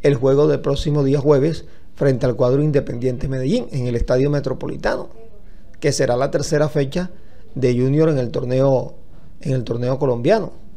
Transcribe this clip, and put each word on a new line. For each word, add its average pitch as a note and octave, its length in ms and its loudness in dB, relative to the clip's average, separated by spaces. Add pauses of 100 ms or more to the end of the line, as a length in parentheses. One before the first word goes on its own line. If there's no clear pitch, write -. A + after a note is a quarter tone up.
el D3 120 4
juego C3+ 320 4
del C#3+ 120 2
próximo C#3+ 440 0
día C3+ 160 2
jueves C#3+ 460 2 (300)
frente C3 320 2
al A#2+ 80 0
cuadro B2+ 260 2
Independiente B2+ 680 0
Medellín C3+ 440 0
en B2 160 -2
el A#2+ 80 0
Estadio B2+ 340 2
Metropolitano, C#3+ 800 -2 (680)
que C#3+ 120 0
será B2+ 240 2
la B2 140 0
tercera D3+ 400 0
fecha D3+ 400 -2 (460)
de B2+ 180 2
Junior C#3 360 4
en C#3+ 100 2
el A#2+ 100 -2
torneo, C3 640 2 (480)
en C#3 120 -2
el B2+ 100 0
torneo B2 340 -2
colombiano. C#3 540 2 (260)